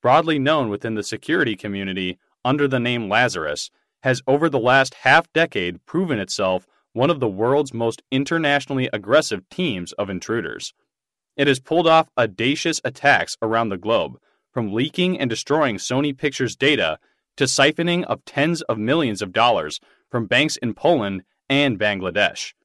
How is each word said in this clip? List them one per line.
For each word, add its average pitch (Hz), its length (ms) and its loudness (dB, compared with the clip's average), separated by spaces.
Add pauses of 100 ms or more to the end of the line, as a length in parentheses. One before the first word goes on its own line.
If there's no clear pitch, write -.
broadly 156 360 4
known 139 320 0
within 107 280 -4
the 104 80 -4
security 131 500 -2
community 95 640 -6 (260)
under 143 220 0
the 131 140 0
name 120 280 -4
Lazarus, 95 640 -2 (320)
has 127 240 0
over 147 220 2
the 139 100 0
last 127 360 2
half 151 380 2
decade 92 540 -2
proven 160 320 -2
itself 92 480 -2 (260)
one 127 160 0
of 160 120 0
the 120 80 0
world's 127 440 0
most 113 380 -4
internationally 143 840 0
aggressive 107 560 0
teams 107 440 -4
of 98 180 -6
intruders. 92 640 -6 (640)
It 139 100 2
has 131 140 2
pulled 165 260 0
off 160 220 6 (100)
audacious 123 640 -2
attacks 123 580 2
around 113 280 0
the 98 80 -4
globe, 87 420 -2 (340)
from 107 220 -4
leaking 170 460 0
and 127 100 -2
destroying 135 460 0
Sony 135 420 -2
Pictures 131 380 -2
data 107 420 2 (380)
to 147 80 2
siphoning 165 640 2
of - 180 -6
tens 156 380 -2
of 113 160 -4
millions 117 440 0
of 92 100 -8
dollars 107 460 2 (320)
from 117 160 -4
banks 135 300 2
in 113 180 -4
Poland 104 480 0 (260)
and 135 300 0
Bangladesh. 98 760 -2 (100)